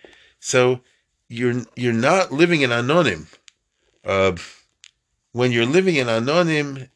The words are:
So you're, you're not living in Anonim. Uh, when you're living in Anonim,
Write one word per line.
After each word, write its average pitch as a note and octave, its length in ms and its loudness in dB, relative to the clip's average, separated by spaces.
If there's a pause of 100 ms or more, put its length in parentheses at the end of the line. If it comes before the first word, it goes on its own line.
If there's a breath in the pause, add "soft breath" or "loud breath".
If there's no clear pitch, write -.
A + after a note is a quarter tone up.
(380 soft breath)
So B2+ 420 0 (480)
you're, A#2+ 340 -2 (140)
you're A#2+ 180 -2
not D3+ 360 2
living D#3+ 300 2
in C3 100 2
Anonim. A#2+ 560 0 (800)
Uh, F#2+ 320 0 (960 loud breath)
when B2 180 0
you're A#2+ 140 2
living E3+ 320 2
in B2+ 120 -2
Anonim, C#3+ 880 -2